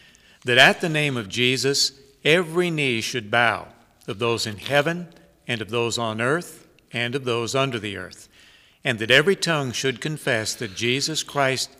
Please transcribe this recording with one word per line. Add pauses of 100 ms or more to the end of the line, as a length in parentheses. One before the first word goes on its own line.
(440)
that
at
the
name
of
Jesus (320)
every
knee
should
bow, (400)
of
those
in
heaven (400)
and
of
those
on
earth (240)
and
of
those
under
the
earth, (560)
and
that
every
tongue
should
confess
that
Jesus
Christ